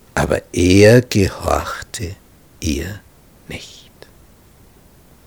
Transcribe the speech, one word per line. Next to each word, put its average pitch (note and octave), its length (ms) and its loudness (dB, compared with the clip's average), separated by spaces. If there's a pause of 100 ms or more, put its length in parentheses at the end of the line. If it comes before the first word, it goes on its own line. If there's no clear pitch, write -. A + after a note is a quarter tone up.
(160)
Aber - 260 -2 (120)
er G2+ 480 6
gehorchte - 1120 -6 (440)
ihr E2+ 400 -8 (480)
nicht. - 440 -20 (1400)